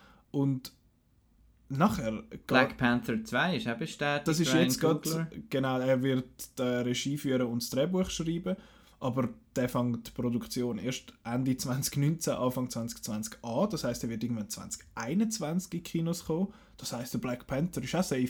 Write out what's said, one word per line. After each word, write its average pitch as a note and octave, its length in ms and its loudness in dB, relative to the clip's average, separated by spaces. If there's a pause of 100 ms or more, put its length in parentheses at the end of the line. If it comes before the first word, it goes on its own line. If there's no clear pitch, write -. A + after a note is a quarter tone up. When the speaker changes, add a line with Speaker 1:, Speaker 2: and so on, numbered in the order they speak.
(300)
Speaker 1:
Und C#3 420 2 (960)
nachher C3 540 2 (240)
Speaker 2:
Black - 240 6
Speaker 1:
geht - 80 -12
Speaker 2:
Panther A#2+ 460 2
zwei D3+ 340 0
ist A2+ 100 -4
auch A#2 80 -2
bestätigt, C#3+ 500 -2
Speaker 1:
Das D#3+ 140 4
ist C#3+ 120 4
Speaker 2:
Ryan D#3+ 120 6
Speaker 1:
jetzt - 160 2
grad, D#3+ 240 4
Speaker 2:
Coogler. D#3+ 220 0 (240)
Speaker 1:
genau, C3 280 0
er B2+ 240 4
wird C3 560 -2
die C3 40 -2
Regie B2 560 0
führen B2+ 280 2
und A#2+ 160 -2
das - 80 -6
Drehbuch F3+ 380 2
schreiben, E3+ 480 -2 (420)
aber B2+ 300 0 (280)
der B2 120 2
fängt B2 380 0
die - 60 -10
Produktion A#2+ 680 -2
erst A#2+ 340 -6 (120)
Ende B2+ 340 0
zwanzig C3+ 400 -2
neunzehn, D3 360 2
Anfang B2+ 360 0
zwanzig A#2 320 -6
zwanzig G#2+ 400 -6
an. B2 260 0
Das - 160 -4
heisst, A#2+ 200 -2
er A#2+ 40 -2
wird A2+ 160 -4
irgendwann A2+ 240 -2
zwanzig - 360 -10 (100)
einundzwanzig E3+ 800 -2
in E3+ 80 -4
Kinos E3 420 -2
kommen. E3+ 240 0 (300)
Das - 160 -8
heisst, B2 180 -6
der B2 60 -2
Black B2 280 -4
Panther C#3+ 360 0
ist C3 120 -4
auch E3+ 80 4
safe, B2+ 280 2